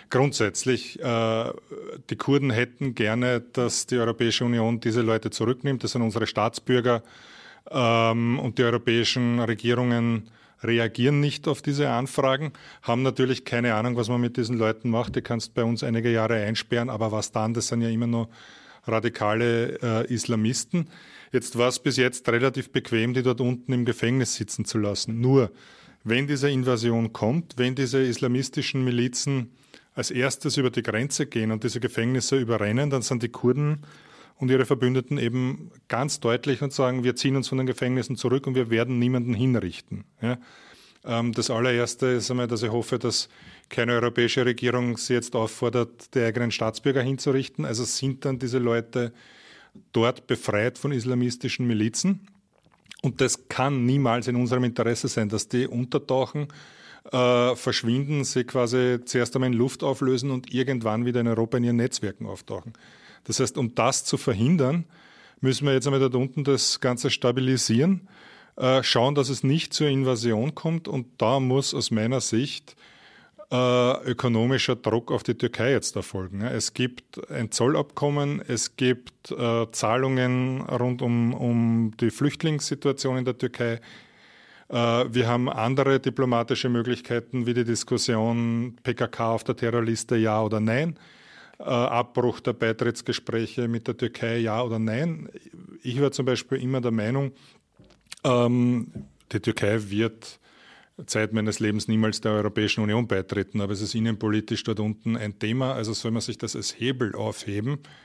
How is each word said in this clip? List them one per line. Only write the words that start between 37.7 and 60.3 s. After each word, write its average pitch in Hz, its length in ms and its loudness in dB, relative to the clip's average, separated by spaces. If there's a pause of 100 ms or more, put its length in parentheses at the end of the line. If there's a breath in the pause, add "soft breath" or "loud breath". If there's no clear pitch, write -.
zurück 131 320 -2
und 127 80 -4
wir 123 140 0
werden 120 280 2
niemanden 123 360 0
hinrichten. 101 720 -2 (160)
Ja? 120 160 -2 (680 loud breath)
Ähm, 117 300 -2
das 113 160 -2
allererste 120 580 0
ist 123 240 0
einmal, 123 160 -2
dass 117 160 -2
ich 110 80 -2
hoffe, 120 260 -2
dass 113 300 -2 (420 loud breath)
keine 120 240 0
europäische 120 520 2
Regierung 123 520 0
sie - 160 -2
jetzt 120 220 -2
auffordert, 117 800 -2
die 131 60 4
eigenen 117 300 0
Staatsbürger 127 500 0
hinzurichten. 135 640 -2
Also 123 180 -4
sind 135 420 -4
dann 131 140 -2
diese 127 180 -2
Leute 117 560 0 (800 loud breath)
dort 117 340 2
befreit 113 500 0
von 147 140 -4
islamistischen 123 760 -2
Milizen. 117 600 0 (720)
Und 131 200 0
das - 260 0
kann 131 380 0
niemals 123 420 2
in 123 80 0
unserem 123 300 2
Interesse 117 420 0
sein, 110 220 0
dass 107 180 -4
die 127 200 0
untertauchen, 135 800 -2 (640 loud breath)
äh, 123 440 4
verschwinden, 135 720 0
sie 127 180 -2
quasi 123 640 2
zuerst 120 300 0
einmal 131 160 2
in 120 60 2
Luft 123 260 0
auflösen 131 480 0